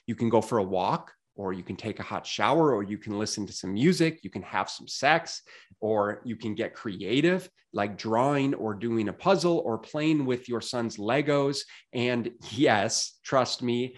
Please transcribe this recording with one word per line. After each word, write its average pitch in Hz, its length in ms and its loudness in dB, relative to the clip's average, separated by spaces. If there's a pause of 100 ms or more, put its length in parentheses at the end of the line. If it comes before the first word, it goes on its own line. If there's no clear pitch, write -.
you 117 80 -4
can 117 160 0
go 110 100 6
for 120 160 -2
a 101 80 2
walk, 95 480 -2 (240)
or 95 160 -4
you 92 100 -8
can 90 140 -8
take - 240 -8
a 95 40 -8
hot - 220 -8
shower, 135 480 4
or 104 80 0
you 101 140 -6
can 104 220 -6
listen 104 280 -4
to - 60 -12
some 95 220 -6
music, 160 480 2
you 95 80 -12
can 98 120 -10
have - 280 -4
some - 180 -14
sex, - 540 0 (380)
or 107 440 0
you 117 120 -6
can 107 180 -6
get 104 200 -6
creative, 131 760 0 (240)
like 104 240 -2
drawing 135 560 2
or 107 180 -4
doing 110 360 -2
a 90 40 -4
puzzle 170 540 2
or 110 100 0
playing 151 480 0
with 123 240 -2
your 113 140 -2
son's 117 340 -4
Legos. 139 680 0 (280)
And 120 380 0 (220)
yes, 113 720 2
trust 127 400 0
me, 123 360 -2